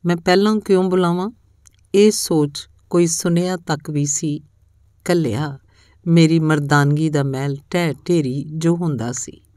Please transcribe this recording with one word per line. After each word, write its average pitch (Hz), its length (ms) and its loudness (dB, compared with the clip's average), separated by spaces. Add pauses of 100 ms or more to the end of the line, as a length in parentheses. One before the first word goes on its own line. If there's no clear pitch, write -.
ਮੈਂ 175 100 2
ਪਹਿਲਾਂ 196 440 2
ਕਿਉਂ 185 240 2
ਬੁਲਾਵਾਂ, 185 460 0 (680)
ਇਹ 208 160 6
ਸੋਚ 147 580 -2 (200)
ਕੋਈ 175 180 2
ਸੁਨੇਹਾ 175 500 -2
ਤੱਕ 156 320 -6
ਵੀ 147 160 -2
ਸੀ 151 340 -4 (720)
ਘੱਲਿਆ। 143 480 -2 (480)
ਮੇਰੀ 165 320 4
ਮਰਦਾਨਗੀ 147 720 2
ਦਾ 147 140 0
ਮਹਿਲ 139 340 -4 (160)
ਢਹਿ 170 200 -2 (160)
ਢੇਰੀ 143 380 -2
ਜੋ 160 280 -2
ਹੁੰਦਾ 139 360 -6
ਸੀ। - 300 -12 (160)